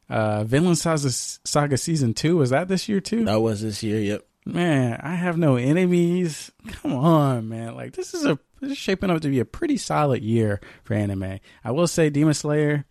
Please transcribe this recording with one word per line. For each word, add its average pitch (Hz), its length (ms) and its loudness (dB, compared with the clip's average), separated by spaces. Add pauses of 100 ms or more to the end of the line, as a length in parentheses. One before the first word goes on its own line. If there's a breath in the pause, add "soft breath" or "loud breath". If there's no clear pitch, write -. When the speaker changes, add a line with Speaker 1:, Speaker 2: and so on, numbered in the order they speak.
Speaker 1:
Uh, 107 360 0
Vinland 160 320 2
Saga, 156 340 0
Saga - 640 -2
season 143 360 0
two, 165 240 2
was 131 140 4
that 165 180 0
this 190 180 -2
year 196 140 0
too? 226 240 -2
Speaker 2:
That 110 160 2
was 110 200 0
this 110 220 -6
year, 107 160 0
yep. 104 260 -4 (200)
Speaker 1:
Man, 139 580 0
I 165 120 -6
have 175 220 -2
no 151 200 4
enemies. 175 920 2 (180)
Come - 260 -6
on, 135 560 2
man! 117 260 -10
Like, 123 180 -12
this 370 200 -10
is 330 120 -4
a, 165 140 2 (220)
this 269 100 -6
is 277 60 -8
shaping 190 320 -2
up 165 120 2
to 139 80 -2
be 135 100 2
a 110 60 2
pretty 302 320 -4
solid 147 460 0
year 107 380 0 (220 loud breath)
for - 100 -4
anime. 98 460 -2 (240 soft breath)
I 110 80 -6
will 165 160 2
say, 160 220 2
Demon 147 260 2
Slayer 147 560 0